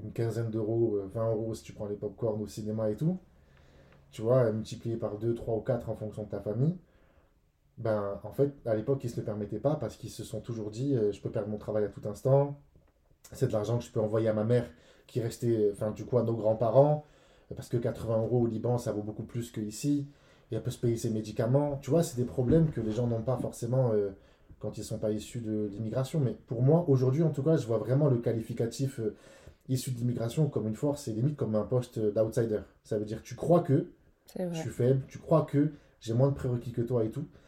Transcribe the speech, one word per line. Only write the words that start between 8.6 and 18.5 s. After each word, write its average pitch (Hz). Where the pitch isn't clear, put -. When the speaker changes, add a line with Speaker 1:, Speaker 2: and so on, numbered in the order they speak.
Speaker 1:
à 113
l'époque, 131
ils 120
se -
le 107
permettaient 104
pas 151
parce 113
qu'ils 107
se 107
sont 107
toujours 107
dit, 131
euh, « 107
Je -
peux -
perdre 107
mon 107
travail 135
à 127
tout -
instant, 139
c'est -
de -
l'argent 107
que 117
je -
peux 117
envoyer 110
à 107
ma 107
mère 120
qui -
restait, 110
enfin, 107
du 107
coup, 123
à 110
nos 113
grands-parents, 117
parce -
que -
quatre-vingts 113
euros 117
au 117
Liban, 113